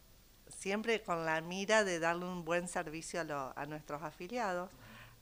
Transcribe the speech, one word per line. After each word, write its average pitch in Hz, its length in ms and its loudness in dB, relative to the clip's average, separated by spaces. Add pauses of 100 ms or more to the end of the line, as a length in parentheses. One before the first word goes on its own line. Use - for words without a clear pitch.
(480)
siempre 214 540 0
con 165 220 0
la 160 160 2
mira 196 440 4
de 175 160 2
darle 170 260 2
un 180 180 -4
buen 175 240 2
servicio 165 540 -2
a - 20 0
lo, 143 320 -2
a 143 80 -4
nuestros 151 380 -6
afiliados. 180 680 -2 (520)